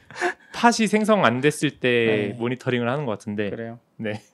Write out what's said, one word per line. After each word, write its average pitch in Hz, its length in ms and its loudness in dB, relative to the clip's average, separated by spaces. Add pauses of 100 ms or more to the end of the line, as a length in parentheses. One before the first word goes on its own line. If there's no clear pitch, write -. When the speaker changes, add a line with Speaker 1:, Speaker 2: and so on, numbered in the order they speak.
Speaker 1:
<laughs> - 440 -6
팟이 226 360 2
생성 214 360 2
안 120 160 4
됐을 147 300 2
때 113 600 0
Speaker 2:
네. 120 60 -10
Speaker 1:
모니터링을 120 520 -2
하는 147 160 -4
것 117 60 -4
같은데. 104 380 -6
Speaker 2:
그래요? 113 280 -12 (180)
Speaker 1:
네. 110 260 -6 (120)